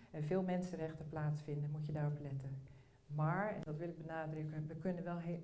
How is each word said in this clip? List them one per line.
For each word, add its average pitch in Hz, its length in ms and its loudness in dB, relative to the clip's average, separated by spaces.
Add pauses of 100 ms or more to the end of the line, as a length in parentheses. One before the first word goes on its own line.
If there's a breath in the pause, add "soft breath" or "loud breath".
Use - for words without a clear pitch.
(120 loud breath)
en 151 120 -2
veel 185 200 4
mensenrechten 160 640 0
plaatsvinden, 151 640 0
moet 151 140 0
je 147 60 0
daarop 147 300 2
letten. 139 400 -4 (540 loud breath)
Maar, 180 400 4
en - 80 -4
dat 151 140 -2
wil 170 120 -2
ik 165 80 -6
benadrukken, 156 680 -2
we 165 80 -6
kunnen 180 280 0
wel 175 160 0
he-, 165 240 0